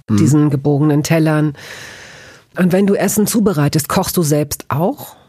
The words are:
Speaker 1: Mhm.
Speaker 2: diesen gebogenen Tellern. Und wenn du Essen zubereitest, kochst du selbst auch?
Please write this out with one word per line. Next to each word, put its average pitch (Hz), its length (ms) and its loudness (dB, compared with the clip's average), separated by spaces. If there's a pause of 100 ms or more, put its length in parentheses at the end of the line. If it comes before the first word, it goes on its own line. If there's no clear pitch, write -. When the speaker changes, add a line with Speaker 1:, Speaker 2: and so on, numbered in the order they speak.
Speaker 1:
Mhm. 107 80 2
Speaker 2:
diesen 151 340 4
gebogenen 147 520 0
Tellern. 151 520 0 (1000)
Und 180 160 2
wenn 196 140 2
du 196 80 2
Essen 202 320 0
zubereitest, 175 640 0
kochst - 280 -2
du 180 60 2
selbst 147 460 -2
auch? 180 480 -4 (120)